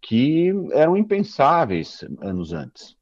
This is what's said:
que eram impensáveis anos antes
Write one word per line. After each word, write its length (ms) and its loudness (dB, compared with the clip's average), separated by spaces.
que 520 2
eram 240 4
impensáveis 1080 0
anos 320 -8
antes 500 -14